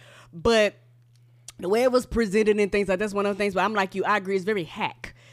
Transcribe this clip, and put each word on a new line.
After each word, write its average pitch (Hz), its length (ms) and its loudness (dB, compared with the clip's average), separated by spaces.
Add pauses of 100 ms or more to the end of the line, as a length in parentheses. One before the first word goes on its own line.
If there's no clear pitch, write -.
(320)
But 214 440 2 (840)
the 170 100 -6
way 220 120 2
it 254 100 4
was 254 140 2
presented 208 540 2
and 202 120 0
things 202 160 0
like 190 120 0
that's 208 160 -4
one 202 100 0
of 202 100 -2
the 202 80 -4
things, 202 120 -2
but 180 80 0
I'm 214 100 0
like 196 220 -2
you, 190 80 -2
I 202 140 0
agree, 196 180 -4
it's 180 100 -2
very 202 180 -2
hack. - 520 -10 (180)